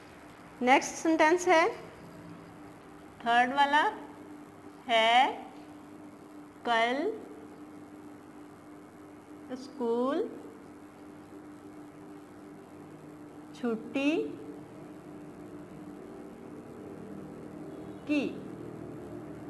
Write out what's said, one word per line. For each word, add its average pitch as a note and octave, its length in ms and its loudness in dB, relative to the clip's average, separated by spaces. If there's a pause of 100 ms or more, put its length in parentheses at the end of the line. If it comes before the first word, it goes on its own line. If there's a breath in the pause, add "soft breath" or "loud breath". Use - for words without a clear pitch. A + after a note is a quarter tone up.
(600 loud breath)
Next B3+ 360 8
sentence E4 520 6
है, F4 200 10 (1500)
third A#3+ 360 6
वाला C#4+ 280 8 (1040)
है, A#3 420 8 (1300)
कल B3 480 4 (2500)
स्कूल B3+ 760 2 (3250)
छुट्टी C4 580 0 (4000)
की। D4 160 4 (1300)